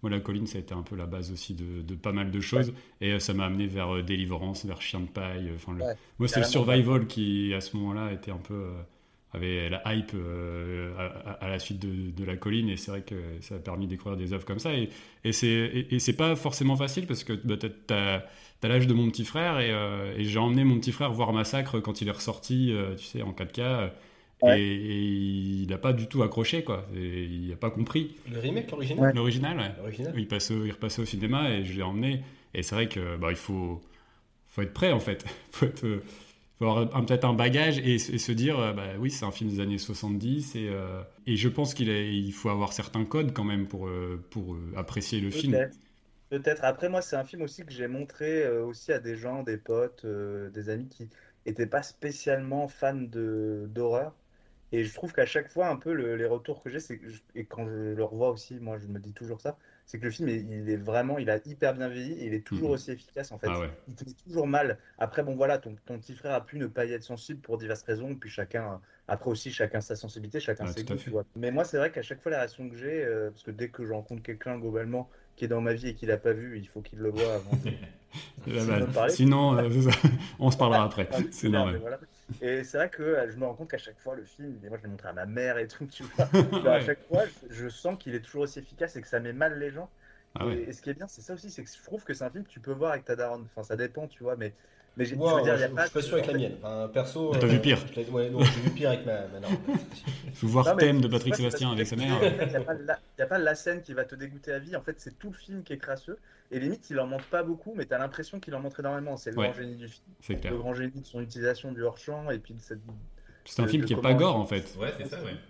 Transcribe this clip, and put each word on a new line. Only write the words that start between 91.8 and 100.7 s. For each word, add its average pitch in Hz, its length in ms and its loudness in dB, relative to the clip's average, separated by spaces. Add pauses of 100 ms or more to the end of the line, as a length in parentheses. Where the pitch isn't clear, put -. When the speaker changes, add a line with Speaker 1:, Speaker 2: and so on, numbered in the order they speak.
Speaker 2:
trouve 208 200 -8
que - 100 -6
c'est 131 100 -6
un 127 60 -4
film 180 140 -10
que - 60 -16
tu - 100 -20
peux 135 140 -6
voir 151 180 0
avec 139 140 -4
ta 123 100 -2
daronne. 120 300 -4 (100)
Enfin, 110 80 -10
ça 110 120 -4
dépend, 123 320 -6
tu - 160 -18
vois, 123 120 -2
mais, 113 180 -6 (440)
mais 123 80 2
j'ai, 123 100 -4
Speaker 3:
Wow, 156 140 4
Speaker 2:
je 160 60 6
veux 147 80 6
dire, 147 120 6
il 135 60 2
y - 20 4
a 127 60 2
Speaker 3:
je, 131 40 -8
Speaker 2:
pas 147 120 2
Speaker 3:
je - 20 -2
suis - 60 -6
pas 151 80 0
sûr - 160 -2
avec 151 120 2
Speaker 2:
en 143 40 0
Speaker 3:
la 135 60 2
Speaker 2:
fait. 127 100 2
Speaker 3:
mienne. - 120 -8
Enfin, 110 320 -4
perso, 156 460 0
Speaker 1:
T'as 123 80 6
vu 120 100 8
Speaker 3:
euh, 113 40 6
Speaker 1:
pire. 131 180 6 (120)
Speaker 3:
je - 80 -6
l'ai, 117 100 -4
ouais, 123 200 0
non, 127 140 -2
j'ai 123 180 6
vu 135 100 4
pire 147 200 2
avec 117 160 0
ma, 104 200 -2
ma 98 120 -10
daronne. 185 180 0 (760)
Speaker 1:
Faut - 140 -2
voir 127 200 6
Speaker 2:
Non, 180 80 6